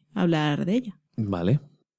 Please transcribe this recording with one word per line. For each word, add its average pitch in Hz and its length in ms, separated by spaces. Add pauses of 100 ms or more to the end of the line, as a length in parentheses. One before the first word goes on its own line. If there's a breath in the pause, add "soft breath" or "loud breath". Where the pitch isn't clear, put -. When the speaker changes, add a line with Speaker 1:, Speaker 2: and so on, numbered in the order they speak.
(140)
Speaker 1:
hablar 156 520
de 185 100
ella. 247 240 (180)
Speaker 2:
Vale, 98 420 (400)